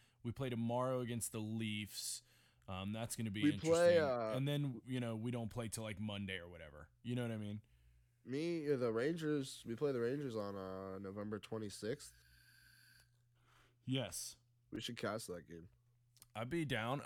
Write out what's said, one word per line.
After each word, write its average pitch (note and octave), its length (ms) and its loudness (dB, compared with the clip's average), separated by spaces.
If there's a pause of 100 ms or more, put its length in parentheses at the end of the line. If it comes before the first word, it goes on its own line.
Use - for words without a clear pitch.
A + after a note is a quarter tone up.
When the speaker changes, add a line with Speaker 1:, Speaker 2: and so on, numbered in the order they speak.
(240)
Speaker 1:
We A#2+ 60 0
play C3 200 -2
tomorrow B2 500 2
against A#2 320 -2
the A#2 80 -4
Leafs. G#2+ 840 -2 (460)
Um, F#2+ 240 -2
that's A2+ 240 -4
gonna A2+ 140 -2
be G#2 140 0
Speaker 2:
We D3 80 8
play, E3+ 440 8
Speaker 1:
interesting. D#3+ 60 8
Speaker 2:
uh, A#2+ 340 2
Speaker 1:
And C3+ 120 2
then, C#3+ 380 0
you B2+ 140 -2
know, A#2 160 -2
we A2+ 140 -2
don't A#2 200 -2
play A#2 180 -4
till, A2+ 160 -6
like, G#2+ 160 -6
Monday G2+ 380 -2
or E2+ 100 -10
whatever. D#2 400 -14 (140)
You A#2+ 120 -2
know B2 80 0
what A#2 80 -2
I A2 80 -2
mean? G#2 240 -4 (640)
Speaker 2:
Me, D3+ 440 0
uh, C#3+ 60 6
the A#2+ 160 2
Rangers, D3+ 760 2
we A#2 80 -2
play C#3+ 180 2
the B2 80 2
Rangers B2+ 360 0
on, G2+ 200 -2
uh, F#2+ 420 -6
November G2+ 400 -4
twenty-sixth. A2 760 -4 (1700)
Speaker 1:
Yes. B2 500 -4 (360)
Speaker 2:
We G#2+ 80 -6
should A#2+ 160 -6
cast A2 320 -2
that F2 200 -8
game. E2+ 200 -14 (680)
Speaker 1:
I'd A2+ 160 -4
be E3+ 140 0
down. B2 420 0